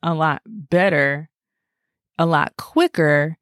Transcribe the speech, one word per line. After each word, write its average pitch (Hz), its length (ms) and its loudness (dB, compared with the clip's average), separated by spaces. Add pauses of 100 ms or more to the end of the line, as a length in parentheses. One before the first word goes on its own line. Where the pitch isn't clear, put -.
a 170 100 -2
lot 156 340 -2
better, 160 840 0 (880)
a 165 60 4
lot 160 300 0
quicker 160 840 0